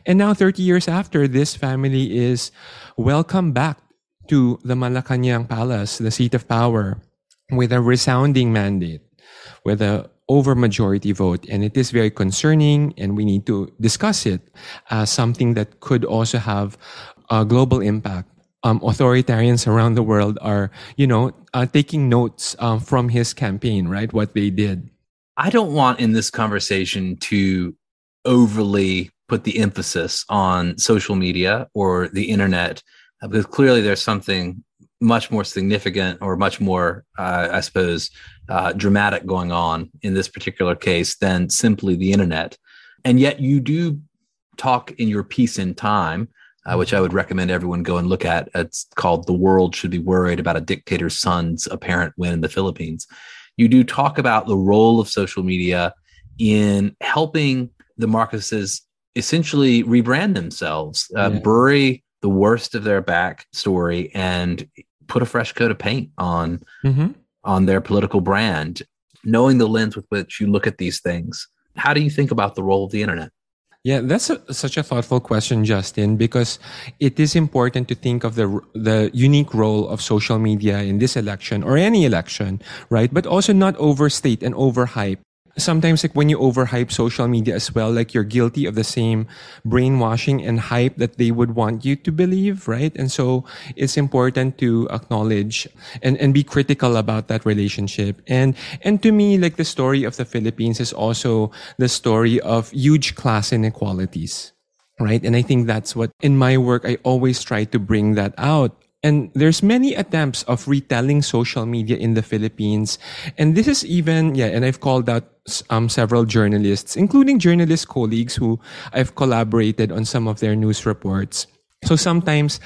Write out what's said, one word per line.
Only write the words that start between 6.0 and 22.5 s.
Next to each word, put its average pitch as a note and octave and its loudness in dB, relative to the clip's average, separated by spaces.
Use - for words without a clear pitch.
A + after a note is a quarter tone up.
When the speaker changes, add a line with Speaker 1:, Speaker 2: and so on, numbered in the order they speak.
Speaker 1:
seat A#2+ 0
of A#2 -4
power, A2+ 0
with B2 0
a B2 4
resounding B2+ 2
mandate, G2 -2
with G#2 0
a G2+ 0
overmajority A#2 2
vote. F2+ 0
And G2+ -2
it G#2+ -2
is C3 0
very A2+ 2
concerning, D3 2
and G2 -4
we G#2+ -2
need G2+ 0
to G2 -2
discuss G3 0
it F#2 -2
as A2 0
something A#2+ 0
that G#2+ -4
could A#2 0
also A2+ -2
have G2+ -4
a A2 2
global B2 2
impact. G#2 -4
Um, A2 2
authoritarians A#2+ 2
around A2+ 4
the A#2 2
world G#2 2
are, G2+ -2
you C#3 4
know, B2 2
uh, B2+ 0
taking D3 0
notes, A#2+ 0